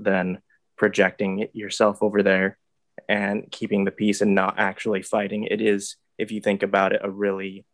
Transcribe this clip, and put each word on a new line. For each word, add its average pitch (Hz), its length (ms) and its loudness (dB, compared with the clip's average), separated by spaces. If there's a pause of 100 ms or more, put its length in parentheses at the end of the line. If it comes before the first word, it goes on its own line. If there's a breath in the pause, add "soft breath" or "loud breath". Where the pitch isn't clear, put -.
than 95 400 0 (360)
projecting 98 760 2
yourself 104 500 0
over 101 200 2
there 95 360 2 (500)
and 104 420 -2
keeping 101 340 -2
the 98 60 0
peace 104 300 0
and 104 140 4
not 95 240 2
actually 98 440 -2
fighting. 104 420 -4
It 107 160 -2
is, 104 360 0 (220)
if 107 140 -6
you 107 80 -6
think 101 220 0
about 95 300 2
it, 107 120 0
a 101 60 -4
really 98 640 -6